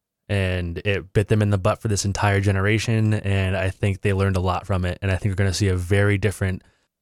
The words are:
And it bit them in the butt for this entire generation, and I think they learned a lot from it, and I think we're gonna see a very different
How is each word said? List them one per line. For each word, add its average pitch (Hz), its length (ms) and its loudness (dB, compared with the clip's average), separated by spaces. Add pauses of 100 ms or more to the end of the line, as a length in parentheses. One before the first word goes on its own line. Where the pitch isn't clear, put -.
(280)
And 92 500 -2
it 95 340 -4
bit 104 160 0
them 107 140 2
in 104 80 2
the 101 80 2
butt 101 240 0
for 113 60 -4
this 101 160 -2
entire 101 360 0
generation, 107 720 2
and 98 420 -2
I 92 140 -2
think 98 300 -2
they 101 120 0
learned 98 240 2
a 90 40 2
lot 90 260 -2
from 92 180 -2
it, 87 180 -4
and 98 80 0
I 92 60 2
think 98 160 -2
we're 90 40 -2
gonna 98 160 2
see 101 160 0
a 92 80 2
very 101 400 2
different 95 460 -2 (400)